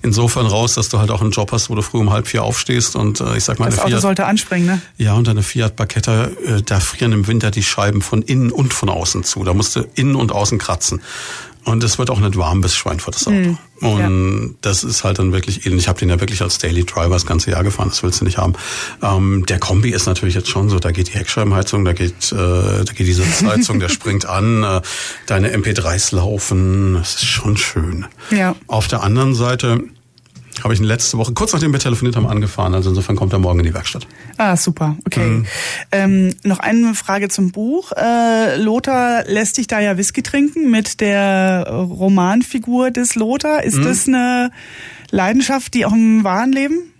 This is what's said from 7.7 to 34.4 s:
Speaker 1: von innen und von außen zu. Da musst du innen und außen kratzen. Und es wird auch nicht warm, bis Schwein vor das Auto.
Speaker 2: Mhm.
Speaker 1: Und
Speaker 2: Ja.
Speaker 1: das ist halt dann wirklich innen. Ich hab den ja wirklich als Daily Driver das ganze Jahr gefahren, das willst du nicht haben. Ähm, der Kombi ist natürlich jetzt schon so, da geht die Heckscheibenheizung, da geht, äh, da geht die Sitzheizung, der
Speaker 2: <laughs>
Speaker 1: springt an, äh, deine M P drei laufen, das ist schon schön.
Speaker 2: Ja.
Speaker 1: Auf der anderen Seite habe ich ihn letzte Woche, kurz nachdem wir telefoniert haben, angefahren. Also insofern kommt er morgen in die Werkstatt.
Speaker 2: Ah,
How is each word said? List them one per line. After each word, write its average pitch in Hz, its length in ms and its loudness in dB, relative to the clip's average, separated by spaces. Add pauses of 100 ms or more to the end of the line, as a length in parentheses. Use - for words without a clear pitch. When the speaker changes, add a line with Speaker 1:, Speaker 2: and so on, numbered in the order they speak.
Speaker 1:
von 110 200 0
innen 127 280 2
und 131 240 0
von - 140 -2
außen 87 340 -2
zu. - 220 -4
Da 90 100 0
musst 98 220 0
du 120 180 -2
innen 135 220 2
und 117 160 2
außen 101 260 0
kratzen. - 420 -4 (680)
Und 113 160 2
es 113 160 0
wird 127 120 -2
auch 113 100 0
nicht 98 160 2
warm, 87 240 2
bis 90 160 2
Schwein - 240 -4
vor - 140 -8
das - 120 -2
Auto. 208 100 2
Speaker 2:
Mhm. 175 220 2 (220)
Speaker 1:
Und 98 680 0
Speaker 2:
Ja. - 100 -18
Speaker 1:
das 98 240 -2
ist - 180 -2
halt 95 160 0
dann 92 140 2
wirklich 92 320 -2
innen. 90 140 0
Ich 90 100 2
hab 95 80 0
den 90 140 0
ja 87 100 2
wirklich 95 220 -4
als - 160 -2
Daily 85 260 0
Driver 85 300 -2
das 87 100 0
ganze 82 280 -2
Jahr 85 120 0
gefahren, 98 240 -2
das - 140 -4
willst 90 180 -2
du - 60 0
nicht 90 100 0
haben. 92 160 0 (500)
Ähm, 98 460 2
der 92 120 -2
Kombi 101 280 2
ist 92 160 0
natürlich 90 300 0
jetzt 92 160 -2
schon 104 180 0
so, 98 100 2
da 92 120 0
geht 87 180 0
die 104 100 -4
Heckscheibenheizung, 98 680 0
da 87 80 2
geht, 87 380 -2
äh, - 40 -4
da 98 580 0
geht - 120 0
die 90 80 4
Sitzheizung, 113 680 2
der 90 80 -2
Speaker 2:
<laughs> 98 80 -2
Speaker 1:
springt 98 300 -2
an, 104 360 2
äh, 95 200 0 (420)
deine 98 280 0
M 104 100 0
P 107 100 -2
drei 87 260 0 (120)
laufen, 95 840 2
das 85 180 -2
ist - 100 -2
schon - 320 0
schön. 85 480 -4 (260)
Speaker 2:
Ja. 190 260 2 (100)
Speaker 1:
Auf 110 220 -2
der 117 140 -2
anderen 127 320 2
Seite 123 500 0 (800)
habe 110 100 0
ich 104 60 2
ihn 107 80 4
letzte 117 320 0
Woche, 117 140 -2
kurz 214 200 0
nachdem 156 200 2
wir 139 80 0
telefoniert 120 340 0
haben, 110 140 2
angefahren. 101 460 0
Also 95 160 0
insofern 95 260 0
kommt 92 160 0
er 98 80 2
morgen 87 180 2
in 85 80 2
die 82 80 0
Werkstatt. - 320 -8 (300)
Speaker 2:
Ah, 202 200 2